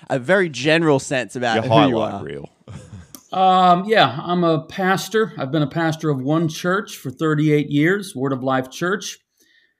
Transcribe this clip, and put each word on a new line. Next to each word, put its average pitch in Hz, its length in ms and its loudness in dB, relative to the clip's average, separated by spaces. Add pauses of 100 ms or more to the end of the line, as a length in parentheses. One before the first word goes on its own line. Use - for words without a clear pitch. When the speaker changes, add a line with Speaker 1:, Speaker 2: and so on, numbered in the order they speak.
Speaker 1:
a 135 100 -2
very 180 280 0
general 151 520 2
sense 127 360 -6
about 120 200 0
Speaker 2:
Your 117 80 0
Speaker 1:
who 127 60 -2 (200)
you 117 100 0
Speaker 2:
highlight 107 140 -4
Speaker 1:
are. 98 100 -10
Speaker 2:
reel. 71 260 -12 (180)
<laughs> - 680 -20
Speaker 3:
Um, 185 520 4
yeah, 160 380 2
I'm 175 220 0
a 160 200 2
pastor. 190 720 -2
I've 131 140 -6
been 156 120 0
a 139 40 -2
pastor 160 420 -2
of 135 120 -2
one 156 260 0
church 185 500 -4
for 131 140 -12
thirty-eight 151 580 0
years, 170 460 0
Word 135 180 -4
of 123 80 -6
Life 131 300 -2
Church. 190 480 -6 (600)